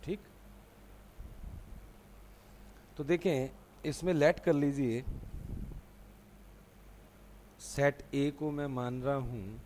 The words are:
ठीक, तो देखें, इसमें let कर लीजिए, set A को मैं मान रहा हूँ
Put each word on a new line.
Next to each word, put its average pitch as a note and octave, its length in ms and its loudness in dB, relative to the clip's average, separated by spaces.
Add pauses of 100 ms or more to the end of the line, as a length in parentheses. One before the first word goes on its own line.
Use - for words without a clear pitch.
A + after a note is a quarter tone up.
ठीक, G3 160 -4 (2750)
तो D3 60 -4
देखें, D3+ 460 4 (360)
इसमें D#3 280 0
let D#3 260 8
कर E3+ 140 4
लीजिए, C#3 520 2 (2500)
set C#3 440 2 (120)
A C#3+ 160 4
को D3+ 200 -4
मैं D3 160 -2
मान B2+ 360 -2
रहा C#3 120 2
हूँ A#2 500 -4